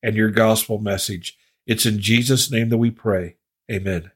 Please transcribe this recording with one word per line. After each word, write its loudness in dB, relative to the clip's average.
and 0
your 2
gospel 2
message. -6
It's 0
in 0
Jesus' 0
name 0
that 2
we 2
pray. -4
Amen. -4